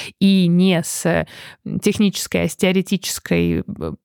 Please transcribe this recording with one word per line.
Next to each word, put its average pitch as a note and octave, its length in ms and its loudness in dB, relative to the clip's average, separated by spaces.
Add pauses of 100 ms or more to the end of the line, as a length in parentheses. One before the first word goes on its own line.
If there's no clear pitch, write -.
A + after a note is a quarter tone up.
(220)
и F#3+ 260 4
не F3 340 4
с, E3 460 -2 (380)
м, - 160 -6
технической, G3+ 640 0
а F3 40 0
с - 80 -6
теоретической, F#2+ 1040 0
э, - 40 -6 (420)